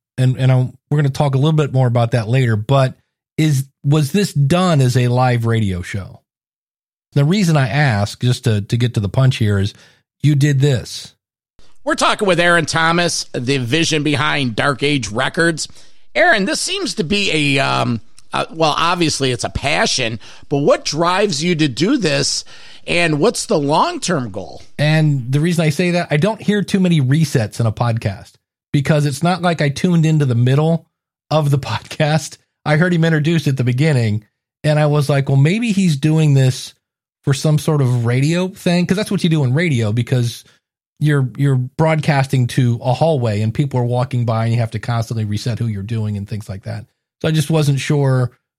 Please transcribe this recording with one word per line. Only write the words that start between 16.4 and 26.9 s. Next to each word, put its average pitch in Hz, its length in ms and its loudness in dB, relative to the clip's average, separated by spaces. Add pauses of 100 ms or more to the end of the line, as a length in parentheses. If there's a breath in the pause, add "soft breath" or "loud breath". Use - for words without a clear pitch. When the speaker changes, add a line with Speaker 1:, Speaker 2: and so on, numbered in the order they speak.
Speaker 2:
this 302 160 -4
seems 359 340 -6
to 214 100 -2
be 156 540 0
a, 135 40 0
um, 127 380 -2 (320)
uh, 139 200 -4
well, 160 240 0
obviously 160 560 0
it's 117 120 -6
a 101 60 -4
passion, 135 720 -2 (280 loud breath)
but 143 100 0
what 233 260 2
drives 175 580 0
you 180 140 2
to 151 120 2
do 151 300 0
this, 147 460 -2 (420 loud breath)
and 160 320 0
what's 202 280 0
the 196 120 0
long-term 156 720 0
goal? 92 320 -12 (160)
Speaker 1:
And 147 540 2
the 143 80 2
reason 170 240 0
I 156 60 2
say 175 200 0
that, 175 200 -2
I 151 80 0
don't 202 220 0
hear 208 220 0
too 196 180 0
many 175 200 4